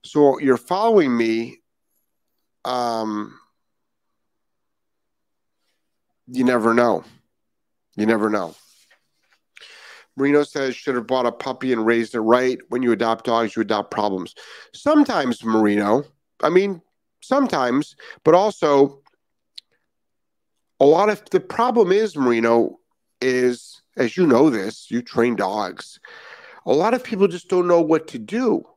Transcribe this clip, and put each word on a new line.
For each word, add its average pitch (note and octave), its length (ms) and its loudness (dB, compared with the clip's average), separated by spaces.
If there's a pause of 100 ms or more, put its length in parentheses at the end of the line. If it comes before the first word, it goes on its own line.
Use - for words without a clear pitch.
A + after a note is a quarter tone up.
So C#3+ 340 2
you're C3 200 0
following F#3 580 0
me. A#2 440 -4 (1040)
Um, A2+ 720 -6 (3000)
you B2 180 -4
never A2+ 300 2
know. A#2 300 0 (920)
You G#2 80 -2
never G#2+ 240 0
know. F#2+ 260 -4 (1600)
Marino C#3+ 260 2
says, C3+ 340 -4
"Should C3+ 200 -6
have A#2 100 -4
bought B2+ 200 0
a A#2 60 -2
puppy B2+ 400 -6
and A2 140 -2
raised A#2 280 0
it A#2 60 -4
right. B2 380 2 (100)
When B2 140 -6
you A#2+ 100 0
adopt A2+ 320 -2
dogs, A#2 320 -2
you A2+ 60 -4
adopt G#2 280 -4
problems." G2 440 -4 (400)
Sometimes, A3 680 0
Marino. A2 600 0 (380)
I - 80 0
mean, F#3 320 0 (380)
sometimes. D3 760 -2 (280)
But D#3 100 6
also, D3 680 2 (1800)
a C#3 40 6
lot E3 240 4
of G#3+ 220 -4
the F#3 100 2
problem A3+ 500 0
is, G3 260 0
Marino, A#2 640 2 (420)
is, B2+ 640 -2 (140)
as B2 200 -2
you F3+ 100 2
know C#3 220 4
this, A2 420 -6
you A#2+ 120 -6
train A#2+ 320 -2
dogs. G2 640 -6 (680)
A - 60 -2
lot F3+ 220 0
of B3 80 -6
people G3 240 -2
just E3 220 -8
don't F3+ 180 0
know F3 140 4
what D#3+ 280 0
to - 100 -14
do. G#3+ 460 -4 (120)